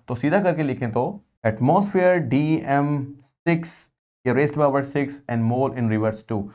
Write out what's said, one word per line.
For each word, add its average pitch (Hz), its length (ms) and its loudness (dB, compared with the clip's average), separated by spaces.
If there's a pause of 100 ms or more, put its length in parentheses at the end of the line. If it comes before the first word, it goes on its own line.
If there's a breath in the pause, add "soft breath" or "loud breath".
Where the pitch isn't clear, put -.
तो 120 80 -6
सीधा 151 280 2
करके 160 200 0
लिखें 123 280 -4
तो 123 120 0 (420)
एटमॉस्फेयर 180 800 2
डीएम 143 800 0 (440)
सिक्स 165 280 -2 (500)
या 127 80 2
raised 143 200 2
to 156 60 -2
power 139 260 2
six 143 420 -4
and 117 180 -2
mole 127 280 0
in 120 160 -2
reverse 110 340 0
two। 107 180 -4 (140)